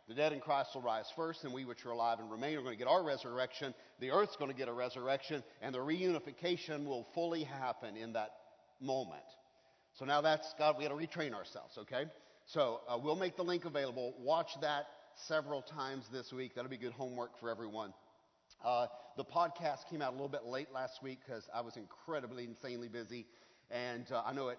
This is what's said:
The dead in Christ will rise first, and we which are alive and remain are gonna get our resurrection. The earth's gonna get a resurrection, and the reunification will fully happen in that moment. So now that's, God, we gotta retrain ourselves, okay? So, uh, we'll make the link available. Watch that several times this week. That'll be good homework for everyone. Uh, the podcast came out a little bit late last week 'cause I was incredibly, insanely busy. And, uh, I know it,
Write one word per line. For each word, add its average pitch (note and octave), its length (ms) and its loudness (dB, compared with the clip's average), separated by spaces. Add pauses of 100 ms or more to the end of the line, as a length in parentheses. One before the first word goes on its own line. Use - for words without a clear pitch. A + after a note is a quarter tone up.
The A2+ 60 -10
dead D3+ 180 4
in C#3 60 -2
Christ C#3 360 2
will C3 80 -6
rise A2+ 340 0
first, E3 260 -4
and C3+ 100 -4
we C3 120 -4
which A#2+ 200 -8
are B2 60 -4
alive A#2 300 2
and G#2+ 100 -8
remain C3+ 260 -2
are C#3 60 -2
gonna B2 140 -4
get B2 100 -2
our F3 160 8
resurrection. B2+ 720 -2 (240)
The B2+ 140 -2
earth's G3 240 6
gonna C3+ 180 0
get B2+ 140 -2
a A#2+ 40 -2
resurrection, B2+ 720 0 (180)
and B2+ 140 -2
the B2+ 40 0
reunification D#3 1080 0
will B2 280 -2
fully E3+ 280 2
happen B2+ 540 -4
in A2+ 160 -6
that A2 180 0 (500)
moment. B2+ 440 0 (680)
So C3 100 -8
now C#3+ 160 6
that's, D#3 260 6 (120)
God, D3+ 200 8
we C#3+ 60 -2
gotta C#3+ 100 0
retrain D3+ 400 -2
ourselves, F2 440 -8
okay? B2+ 260 -2 (420)
So, B2 420 4
uh, A#2+ 140 2
we'll D3+ 140 4
make F#3 200 0
the F#3 60 2
link F3 220 2
available. B2+ 560 0
Watch D#3+ 300 4 (100)
that D3 240 2 (420)
several C#3+ 360 2
times C3+ 500 -4
this B2+ 200 -6
week. B2+ 220 -4
That'll B2 160 -4
be C3 60 -6
good A#2 160 -4
homework B2 480 -4
for A#2 100 -2
everyone. G#2+ 420 -4 (720)
Uh, B2 220 6 (300)
the C3+ 80 -4
podcast E3 640 2
came D#3 120 -4
out C3 80 2
a - 20 0
little C#3 160 -4
bit C#3 160 -4
late C3+ 280 -4
last C3 300 -4
week C3 240 -6
'cause A2+ 260 -8
I A#2+ 100 -2
was A#2 140 -8
incredibly, B2 680 -6
insanely A#2+ 440 -6
busy. A2+ 380 -8 (440)
And, A#2+ 420 -2
uh, A#2 120 2
I B2 80 0
know C3+ 160 0
it, B2 100 -4